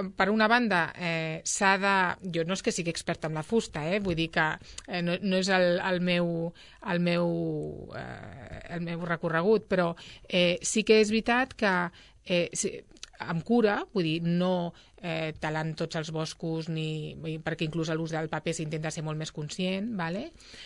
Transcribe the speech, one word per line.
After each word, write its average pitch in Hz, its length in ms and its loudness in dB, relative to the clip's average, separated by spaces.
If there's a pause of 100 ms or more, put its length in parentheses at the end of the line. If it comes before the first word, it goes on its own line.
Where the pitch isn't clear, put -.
(160)
per 190 140 4
una 214 180 4
banda, 208 480 4
eh, 165 480 -4
s'ha - 280 2 (100)
de... 196 140 4 (400)
Jo 165 100 0
no 180 80 0
és 180 80 -4
que 220 100 0
sigui 170 220 -2
experta - 340 -4
en 156 60 -2
la 156 100 -4
fusta, 196 460 0
eh, 208 100 2
vull 190 160 0
dir 160 140 0
que, 160 160 2 (420)
eh, 180 140 -4
no, 175 200 0
no 190 200 2
és 185 80 0
el, 180 300 4
el 180 220 0
meu, 170 520 0 (400)
el 175 60 2
meu, 175 320 2 (680)
eh, - 640 -12 (140)
el 170 100 -4
meu 170 200 -6
recorregut, 170 640 2
però, 175 280 2 (320)
eh, 175 340 4
sí - 220 2
que 220 180 8
és 208 80 4
veritat 240 480 0
que, 196 160 2 (520)
eh, 175 280 2
si, - 240 -4 (420)
amb 160 240 -4
cura, 226 380 4 (120)
vull 175 140 0
dir, 160 160 0
no, 175 480 0 (300)
eh, 160 380 -4
talant 156 400 -2
tots 165 200 -4
els 156 160 -6
boscos, 160 560 -4
ni, 156 480 -4
vull 160 160 -6
dir, 160 80 -8
perquè 160 240 -2
inclús 160 240 -2
a 160 60 0
l'ús 160 180 -4
del 156 160 -2
paper 160 240 -2
s'intenta 156 360 -4
ser 156 140 -6
molt 156 140 -4
més 156 160 -8
conscient, 190 640 -4
vale? 185 300 -4 (360)